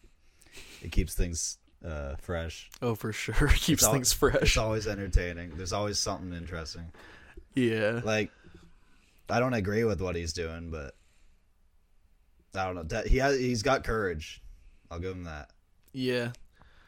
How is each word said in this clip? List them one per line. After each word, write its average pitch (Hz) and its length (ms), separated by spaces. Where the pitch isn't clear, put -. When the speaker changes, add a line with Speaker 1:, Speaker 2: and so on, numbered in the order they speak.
Speaker 1:
It 87 100
keeps 87 220
things, 87 440
uh, 71 320
fresh. 82 540
Speaker 2:
Oh, 117 140
for 107 180
sure. 107 220
<laughs> 147 180
It - 80
keeps 151 220
Speaker 1:
It's - 20
al-, 110 80
Speaker 2:
things 131 200
fresh. 139 300
Speaker 1:
it's - 140
always 110 300
entertaining. 87 680
There's 92 160
always 104 260
something 92 340
interesting. 85 580
Speaker 2:
Yeah. 113 480
Speaker 1:
Like, 107 280
I 110 120
don't 127 140
agree 104 300
with 98 160
what 90 160
he's 85 160
doing, 82 380
but 73 260
I 95 100
don't 92 120
know. 85 80
That, 107 240
he 123 100
has, 135 200
he's 123 240
got 127 220
courage. 98 580
I'll 85 100
give 92 120
him 92 120
that. 76 260
Speaker 2:
Yeah. 123 400